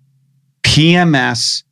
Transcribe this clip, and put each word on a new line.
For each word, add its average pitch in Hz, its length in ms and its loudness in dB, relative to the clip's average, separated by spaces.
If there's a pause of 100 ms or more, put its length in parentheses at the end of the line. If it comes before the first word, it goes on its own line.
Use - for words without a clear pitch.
(640)
P 165 320 2
M 170 180 2
S 123 580 -4